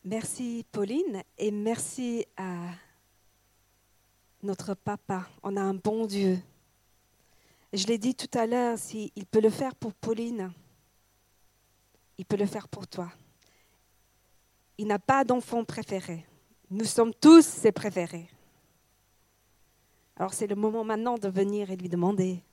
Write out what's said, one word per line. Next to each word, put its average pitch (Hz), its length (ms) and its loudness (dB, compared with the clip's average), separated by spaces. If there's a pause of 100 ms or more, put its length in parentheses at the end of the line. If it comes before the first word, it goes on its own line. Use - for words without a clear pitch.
Merci, 233 600 -6
Pauline, 220 500 -2 (160)
et 208 140 -2
merci 226 720 -4 (100)
à 175 360 -8 (1700)
notre 196 320 -6
papa. 190 540 -6 (160)
On 196 120 -4
a 196 60 0
un 196 140 0
bon 220 320 -2
Dieu. 196 320 2 (1300)
Je 190 140 -2
l'ai 226 140 0
dit 254 160 0
tout - 200 -10
à 226 120 2
l'heure, 240 320 0
si 214 360 -10
il 185 120 -12
peut 220 120 4
le 214 120 6
faire 262 240 -6
pour 220 180 -8
Pauline, 226 580 -6 (1700)
il 185 80 -12
peut 208 120 -2
le 202 100 0
faire 208 200 -8
pour 196 200 -14
toi. 175 240 -10 (1700)
Il 208 80 -4
n'a 208 100 2
pas 269 260 4
d'enfant 233 400 0
préféré. 185 640 -8 (460)
Nous 214 140 -4
sommes 226 280 2
tous 320 320 12
ses - 260 2
préférés. 175 560 -6 (1900)
Alors 190 180 -4
c'est 214 140 -4
le 202 80 -4
moment 220 280 -2
maintenant 226 360 -2
de 202 100 -4
venir 196 400 -2
et 190 60 -6
lui 180 120 -10
demander. 185 540 0 (120)